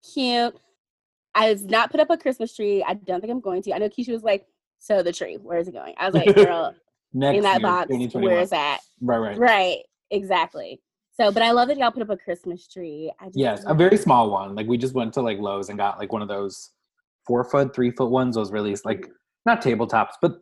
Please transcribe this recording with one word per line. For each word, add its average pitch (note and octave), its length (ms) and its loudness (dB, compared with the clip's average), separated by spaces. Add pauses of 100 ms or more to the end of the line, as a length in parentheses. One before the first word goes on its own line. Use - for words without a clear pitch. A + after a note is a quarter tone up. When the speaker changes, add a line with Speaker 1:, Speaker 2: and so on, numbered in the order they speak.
(140)
Speaker 1:
Cute. A#3+ 420 0 (800)
I've G#3+ 280 4
not A3 280 0
put - 80 2
up - 100 2
a E4 80 2
Christmas B3 380 -6
tree. G3+ 320 0
I F#3 80 -4
don't F#3 260 -6
think A3 100 -8
I'm B3+ 80 -6
going F#3+ 240 -6
to. G3+ 100 -4
I - 40 -4
know G#3 120 -2
Keisha A#3+ 220 -8
was A3+ 120 -6
like, G3+ 220 0 (340)
"So G3+ 240 0
the F3 100 -2
tree, F#2+ 240 -10
where C3+ 220 -6
is F3 80 -4
it F#3 60 -14
going?" D#2 240 -14
I F3 80 -4
was G3 100 -2
Speaker 2:
<laughs> - 0 -
Speaker 1:
like, G3 200 6
"Girl, F3 400 4 (380)
Speaker 2:
Next C#3 240 2
Speaker 1:
in G#3 60 2
that F#3+ 180 2
Speaker 2:
year, G3+ 100 2
Speaker 1:
box, F3+ 160 0
Speaker 2:
twenty B2 220 -2
twenty-one. F3+ 240 0
Speaker 1:
where F3 80 2
is F#3 100 -2
that?" D3 280 -2 (220)
Speaker 2:
Right, A3+ 160 0
right. G3+ 200 -4
Speaker 1:
Right, G3+ 420 4 (320)
exactly. F3 680 -4 (320)
So, G#3 180 2
but A3+ 120 2
I A#3 80 4
love A#3+ 160 4
that C#4+ 100 -2
y'all B3 140 0
put B3 100 -8
up G#3+ 80 -6
a G3+ 80 -2
Christmas F3 500 -10
tree. D#3 520 -12
I - 60 -20
just F#3 120 -8
Speaker 2:
Yes, A#2 280 -2
a - 40 -6
Speaker 1:
love D3+ 80 2
Speaker 2:
very F#3 180 6
Speaker 1:
it. G3+ 60 0
Speaker 2:
small A#2+ 300 4
one. G2 240 -4
Like, G#2+ 120 -6
we A#2+ 100 2
just B2+ 160 -4
went A#2 220 -2
to, C#3 60 0
like, A2 180 -2
Lowe's G2 300 -4
and G#2 80 -10
got, G2+ 220 -2
like, G#2 140 -8
one A2 80 -4
of G#2 80 -8
those G2+ 420 -8 (560)
four A#2+ 160 0
foot, C#3 320 0
three B2 160 2
foot B2 180 -2
ones. B2+ 260 0
Those G#2 160 -2
really, G#2 240 -2 (100)
like, G2+ 160 -4
Speaker 1:
Mm-hmm. - 100 -18 (340)
Speaker 2:
not A3+ 160 2
tabletops, A2+ 600 0
but, E3+ 200 0